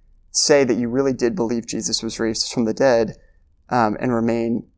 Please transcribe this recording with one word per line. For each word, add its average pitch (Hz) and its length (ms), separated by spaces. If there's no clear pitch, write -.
say 143 320
that 120 120
you 120 120
really 131 260
did 117 220
believe 113 320
Jesus 113 340
was 113 180
raised 110 320
from 120 140
the 110 80
dead, 117 440
um, 113 300
and 123 140
remain 117 520